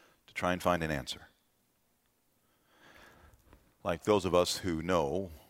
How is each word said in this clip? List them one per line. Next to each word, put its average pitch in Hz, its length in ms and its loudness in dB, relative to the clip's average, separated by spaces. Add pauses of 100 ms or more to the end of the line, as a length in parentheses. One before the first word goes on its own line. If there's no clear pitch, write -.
(260)
to - 60 -20
try 90 220 0
and 87 80 -6
find 87 200 2
an 80 80 -4
answer. 67 380 -8 (2500)
Like 87 200 -4
those 104 200 4
of 87 100 0
us 87 220 4
who 85 240 -4
know 85 480 0 (220)